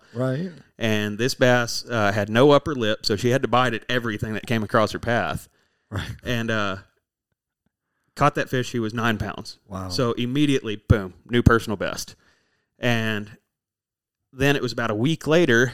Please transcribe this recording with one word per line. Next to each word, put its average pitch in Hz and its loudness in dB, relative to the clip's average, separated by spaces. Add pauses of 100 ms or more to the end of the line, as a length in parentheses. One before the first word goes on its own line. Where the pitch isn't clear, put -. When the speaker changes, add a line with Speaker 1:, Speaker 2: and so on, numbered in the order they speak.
(140)
Speaker 1:
Right. 131 -4 (280)
Speaker 2:
And 107 -4
this 113 -2
bass, 123 0
uh, 107 0
had 104 -2
no 127 6
upper 143 2
lip, 110 -2
so 107 0
she 120 0
had 135 0
to 117 -2
bite 120 2
at 104 -8
everything 113 -4
that 98 -8
came 113 0
across 107 0
her 90 -6
path. 104 -4 (420)
Speaker 1:
Right. - -8 (140)
Speaker 2:
And, 117 -4
uh, 101 -2 (1400)
caught 143 2
that 147 -4
fish. 127 -4
She 123 -6
was 110 -4
nine 113 -2
pounds. 104 -10 (100)
Speaker 1:
Wow. 92 -10
Speaker 2:
So 120 -2
immediately, 123 -2
boom, 101 0 (140)
new 120 2
personal 110 6
best. - -6 (640)
And 110 -2 (1000)
then 139 2
it - -4
was 120 -4
about 117 -4
a 107 0
week 131 -2
later, 135 4